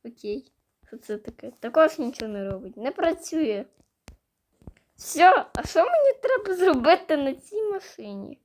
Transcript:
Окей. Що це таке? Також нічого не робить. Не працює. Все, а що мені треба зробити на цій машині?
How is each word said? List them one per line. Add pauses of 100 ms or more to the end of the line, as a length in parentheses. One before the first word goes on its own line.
Окей. (340)
Що
це
таке?
Також
нічого
не
робить.
Не
працює. (1300)
Все,
а
що
мені (100)
треба
зробити
на
цій
машині?